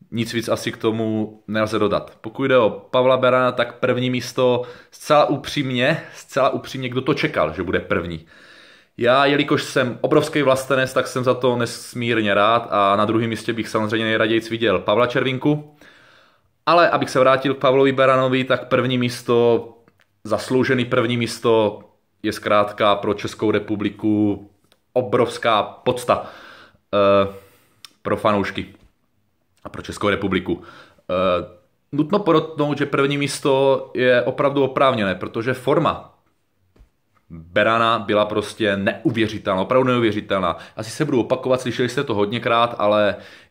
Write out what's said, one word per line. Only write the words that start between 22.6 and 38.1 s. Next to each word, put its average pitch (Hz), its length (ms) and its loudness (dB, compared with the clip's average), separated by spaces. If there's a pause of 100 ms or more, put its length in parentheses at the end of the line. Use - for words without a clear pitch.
pro 104 180 -2
Českou 107 380 -4
republiku 104 1000 -2 (440)
obrovská 117 720 0
podsta, - 600 -2 (680)
eh, 98 400 4 (680)
pro 101 160 -2
fanoušky 98 580 -2 (880)
a - 60 -14
pro 80 120 -16
Českou 82 280 -6
republiku. 95 520 -2 (480)
Eh, 90 360 0 (460)
nutno 151 280 0
podotknout, 156 580 0
že 139 80 -2
první 143 320 -2
místo 139 760 0
je 123 280 4
opravdu 139 420 0
oprávněné, 127 520 2
protože 113 380 -6
forma 135 560 -2 (1200)
Berana 107 720 0
byla 104 260 2